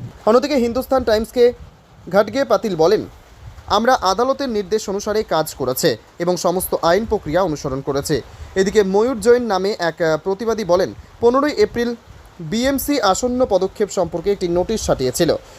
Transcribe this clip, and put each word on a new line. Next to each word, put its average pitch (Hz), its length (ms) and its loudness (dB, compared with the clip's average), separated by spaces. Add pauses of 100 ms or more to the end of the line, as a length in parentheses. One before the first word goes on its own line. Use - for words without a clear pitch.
(260)
অন্যদিকে 262 300 2
হিন্দুস্তান 247 480 0
টাইমসকে 240 500 2 (560)
ঘাটগে 214 360 2
পাতিল 208 300 0
বলেন, 165 260 4 (680)
"আমরা 226 260 2
আদালতের 254 560 0
নির্দেশ 208 400 -4
অনুসারে 208 340 -2
কাজ 160 300 -2
করেছে 127 440 -2 (220)
এবং 175 180 0
সমস্ত 180 440 -2
আইন 180 240 2
প্রক্রিয়া 185 360 -2
অনুসরণ 143 400 -4
করেছে।" 139 400 -2 (340)
এদিকে 196 280 2
ময়ূর 208 380 0
জৈন 240 220 4
নামে 202 360 -2
এক, 170 220 -2
আহ, 160 160 2
প্রতিবাদী 208 460 -4
বলেন, 175 300 2 (260)
"পনেরোই 226 320 2
এপ্রিল 233 440 0 (440)
বিএমসি 254 600 -2
আসন্ন 247 480 2
পদক্ষেপ 190 400 0
সম্পর্কে 175 420 -2
একটি 190 160 -2
নোটিশ 175 380 -2
ছাপিয়েছিল, 131 500 0 (240)